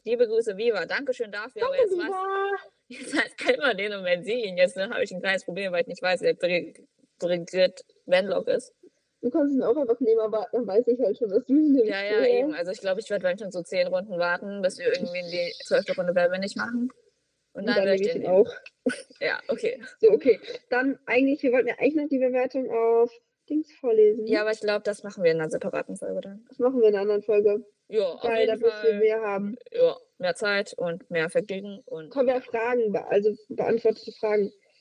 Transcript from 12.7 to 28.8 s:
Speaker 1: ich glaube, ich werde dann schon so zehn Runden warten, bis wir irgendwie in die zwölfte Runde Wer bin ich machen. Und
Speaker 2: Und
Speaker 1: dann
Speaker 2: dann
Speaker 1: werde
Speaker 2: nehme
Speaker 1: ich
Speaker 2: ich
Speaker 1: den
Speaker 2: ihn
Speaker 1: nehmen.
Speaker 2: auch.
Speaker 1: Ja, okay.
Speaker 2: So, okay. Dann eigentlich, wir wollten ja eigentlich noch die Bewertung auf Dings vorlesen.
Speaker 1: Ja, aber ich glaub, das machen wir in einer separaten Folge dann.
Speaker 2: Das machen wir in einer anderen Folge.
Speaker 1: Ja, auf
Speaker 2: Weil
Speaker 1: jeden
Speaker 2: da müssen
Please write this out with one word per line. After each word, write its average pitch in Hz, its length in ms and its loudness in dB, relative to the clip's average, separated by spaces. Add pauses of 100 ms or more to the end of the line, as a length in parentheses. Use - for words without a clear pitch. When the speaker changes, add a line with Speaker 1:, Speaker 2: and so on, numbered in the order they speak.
Speaker 1:
ich - 80 -8
glaube, 190 220 -2
ich - 80 -12
werde 202 140 -2
dann 180 140 0
schon 202 140 -10
so 180 100 -8
zehn 180 260 0
Runden 185 300 -4
warten, 180 440 -2
bis 190 180 -2
wir 175 80 -6
irgendwie 175 320 -2
in 175 100 -10
die 175 240 -4 (120)
zwölfte 190 300 0
Runde 180 200 -2
Wer 175 140 4
bin 185 140 -4
ich 196 120 -8
machen. 240 340 -4 (640)
Und 190 100 -10
Speaker 2:
Und 208 40 -6
Speaker 1:
dann 208 80 2
Speaker 2:
dann 196 100 2
Speaker 1:
werde 196 60 2
Speaker 2:
nehme 196 100 4
Speaker 1:
ich 202 60 2
Speaker 2:
ich - 60 -2
Speaker 1:
den - 100 -6
Speaker 2:
ihn 180 80 -2
Speaker 1:
nehmen. 202 160 6
Speaker 2:
auch. - 60 -12 (640)
Speaker 1:
Ja, - 200 -2 (100)
okay. - 300 -4 (200)
Speaker 2:
So, 427 120 8
okay. 247 280 4 (300)
Dann 254 360 0
eigentlich, 269 380 2
wir 269 80 2
wollten 247 160 2
ja 233 100 -2
eigentlich 294 240 2
noch 294 80 -4
die 277 80 2
Bewertung 254 540 0
auf 233 400 2 (360)
Dings 302 320 -4
vorlesen. 220 460 4
Speaker 1:
Ja, 220 160 2
aber 214 120 0
ich 220 80 -8
glaub, 208 240 0
das 208 180 -4
machen 202 200 -6
wir 165 80 6
in 160 100 2
einer 160 100 -4
separaten 175 460 -6
Folge 190 240 -6
dann. 202 280 -14
Speaker 2:
Das - 80 -20
machen 254 240 2
wir 220 60 8
in 208 80 4
einer 196 60 0
anderen 208 200 0
Folge. 208 420 2 (260)
Speaker 1:
Ja, 214 160 -2
auf 170 180 -6
Speaker 2:
Weil 226 240 2
Speaker 1:
jeden 220 120 0
Speaker 2:
da 226 80 2
müssen 214 160 -2